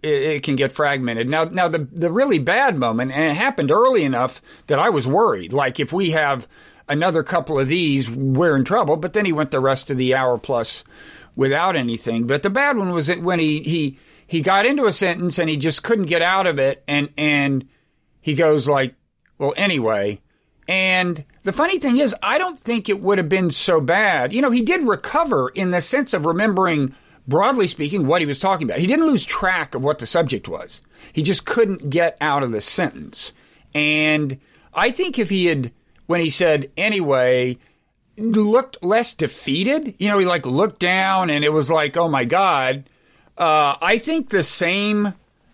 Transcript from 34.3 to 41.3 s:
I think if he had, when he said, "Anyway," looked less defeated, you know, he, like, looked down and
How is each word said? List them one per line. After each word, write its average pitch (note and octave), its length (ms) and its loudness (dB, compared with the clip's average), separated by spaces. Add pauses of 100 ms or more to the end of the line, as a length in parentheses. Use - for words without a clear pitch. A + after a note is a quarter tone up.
I G#3+ 160 2
think F4 300 -4
if G3 100 -2
he F#3 160 2
had, C#3 240 0 (360)
when E3+ 140 0
he D#3+ 100 0
said, D3+ 460 0
"Anyway," C3 800 2 (600)
looked A3 640 0
less G#3+ 300 0
defeated, G3 840 -2
you G3+ 100 -2
know, G#3 100 2
he, F#3+ 60 4
like, F3 220 0
looked D3 340 0
down F#3 480 2
and D3 160 0